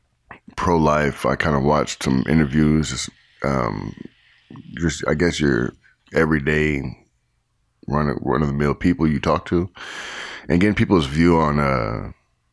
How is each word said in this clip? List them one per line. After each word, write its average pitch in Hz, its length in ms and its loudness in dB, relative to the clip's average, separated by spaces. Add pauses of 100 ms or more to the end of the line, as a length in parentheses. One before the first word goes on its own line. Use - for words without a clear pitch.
(560)
pro-life. 76 680 2
I 64 120 0
kinda 73 240 0
watched 73 420 0
some 65 260 0
interviews, 76 600 2
just, - 200 -8 (320)
um, 55 520 -4 (840)
just, 82 300 -2
I 73 60 2
guess, 82 260 0
your 62 320 2 (400)
everyday 76 720 0 (1040)
run, 73 320 0
run-of-the-mill 71 540 0
people 87 340 0
you 71 120 0
talk 78 260 -2
to, 90 240 -2 (800)
and 85 120 4
getting 104 140 4
people's 95 320 2
view 82 320 4
on, 76 200 2
uh, 57 540 -2 (400)